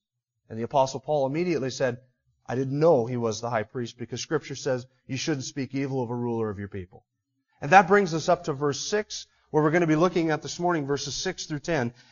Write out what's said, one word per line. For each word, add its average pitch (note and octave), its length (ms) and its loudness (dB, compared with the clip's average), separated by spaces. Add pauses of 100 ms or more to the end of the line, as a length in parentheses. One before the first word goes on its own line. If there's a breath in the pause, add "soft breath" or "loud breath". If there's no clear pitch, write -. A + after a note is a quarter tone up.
(500)
And A2 80 -10
the A2+ 60 -4
Apostle C3 360 2
Paul D3 260 0
immediately C#3+ 440 -2
said, B2 280 -2 (480)
"I A#2+ 80 -6
didn't C3+ 240 -2
know D3+ 280 6
he B2+ 100 -4
was A2+ 240 -2
the A#2 100 -4
high A#2 120 0
priest A#2+ 360 -8
because A#2+ 220 -10
Scripture - 340 -4
says B2+ 320 -4 (200)
you C3+ 100 -8
shouldn't C3+ 280 -4
speak C3 300 -8
evil C3+ 280 -4
of A2+ 80 -6
a A#2+ 40 -6
ruler A#2 360 -2
of G2 80 -8
your G2+ 100 -8
people." - 360 -14 (560)
And C#3+ 100 -4
that F#3 180 10
brings G3 260 4
us D#3+ 140 -4
up F3 160 4
to D#3+ 80 -2
verse C#3+ 280 -2
six, - 460 -6 (240)
where D3+ 120 2
we're D#3 80 4
gonna E3+ 160 4
be D#3 100 4
looking E3+ 340 2
at D3+ 120 0
this - 180 -10
morning, E3+ 260 0
verses C#3 280 -2
six - 320 -6
through D3+ 140 -6
ten. C3 340 -2 (180 soft breath)